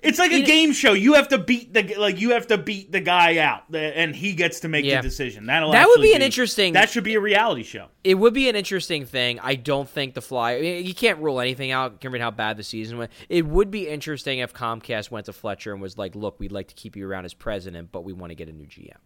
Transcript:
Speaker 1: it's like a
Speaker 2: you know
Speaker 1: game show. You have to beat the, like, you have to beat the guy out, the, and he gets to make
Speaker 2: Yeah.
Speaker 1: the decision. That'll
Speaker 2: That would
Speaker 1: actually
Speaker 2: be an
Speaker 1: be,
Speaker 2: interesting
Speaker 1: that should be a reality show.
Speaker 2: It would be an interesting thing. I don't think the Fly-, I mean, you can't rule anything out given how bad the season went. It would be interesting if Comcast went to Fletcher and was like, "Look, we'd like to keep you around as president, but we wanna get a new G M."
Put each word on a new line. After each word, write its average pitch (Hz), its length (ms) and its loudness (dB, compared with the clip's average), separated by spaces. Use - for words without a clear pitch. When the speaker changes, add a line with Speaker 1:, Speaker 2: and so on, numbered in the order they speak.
Speaker 1:
it's 311 160 2
like 359 120 4
a 339 40 2
Speaker 2:
you 277 60 4
know - 40 2
Speaker 1:
game 311 260 6
show. 247 220 4
You 214 220 6
have 277 140 6
to 269 100 2
beat 233 340 -4
the, 202 220 0
like, 196 260 -2
you 233 120 0
have 233 140 0
to 214 120 2
beat 196 320 -8
the 190 80 -2
guy 170 400 4
out, 135 320 0
the, 160 80 -4
and 156 360 -2
he 190 180 -6
gets 165 260 -2
to 170 80 -8
make 151 180 0
Speaker 2:
Yeah. 139 160 2
Speaker 1:
the 127 60 -4
decision. 113 400 -8
That'll 156 240 0
Speaker 2:
That 269 160 6
would 466 60 10
Speaker 1:
actually 440 160 8
Speaker 2:
be 440 40 8
an 302 60 4
Speaker 1:
be, 269 60 4
Speaker 2:
interesting 214 480 0
Speaker 1:
that 202 180 4
should 233 120 -4
be 220 120 -2
a 214 40 4
reality 202 440 2
show. 101 240 -16
Speaker 2:
It 190 160 4
would 226 160 6
be 269 140 2
an 226 60 0
interesting 180 520 -4
thing. 123 320 -2
I 127 160 -2
don't 135 340 -4
think 135 240 -6
the 127 80 -10
Fly-, 123 360 -2
I 139 40 -4
mean, 175 240 -6
you 185 80 -8
can't 214 240 0
rule 151 220 -2
anything 127 320 -4
out 131 300 -4
given 127 200 -8
how 117 80 -2
bad 110 280 -4
the 107 60 -14
season 113 360 -10
went. 117 120 -10
It 170 180 0
would 190 240 2
be 196 160 -6
interesting 147 500 -8
if 123 160 -6
Comcast 113 560 -6
went 107 160 -10
to 104 80 -16
Fletcher 104 400 -10
and 98 80 -12
was 95 160 -12
like, 98 160 -8
"Look, 104 260 -8
we'd 101 120 -8
like 98 160 -10
to - 80 -20
keep - 200 -18
you 98 140 -10
around 95 160 -8
as 87 80 -14
president, 90 580 -10
but 90 120 -12
we 95 100 -12
wanna 87 220 -14
get 80 120 -14
a 78 60 -18
new 76 140 -20
G - 240 -20
M." - 140 -20